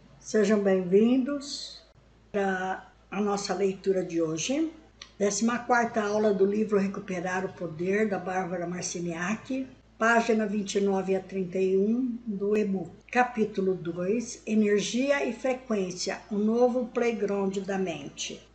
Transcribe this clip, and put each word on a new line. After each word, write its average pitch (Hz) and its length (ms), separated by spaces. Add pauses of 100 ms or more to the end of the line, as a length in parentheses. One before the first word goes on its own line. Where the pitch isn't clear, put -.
(200)
Sejam 208 400
bem-vindos 226 1200 (500)
para 190 560 (220)
a 185 100
nossa 202 360
leitura 190 480
de 165 180
hoje. 202 500 (460)
Décima 226 400
quarta 233 460
aula 208 320
do 190 100
livro 202 320
Recuperar 185 680
o - 80
Poder, 180 540
da 190 120
Bárbara 180 480
Marciniak, 180 1000 (320)
página 220 480
vinte 202 300
e 196 60
nove 190 340
a 185 40
trinta 190 380
e 190 180
um 226 480
do 202 320
e-book. 190 360 (200)
Capítulo 208 640
dois, 175 720
Energia 220 800
e 240 80
Frequência, 196 880 (100)
um 208 60
novo 233 560
playground 202 680
da 190 180
mente. 160 760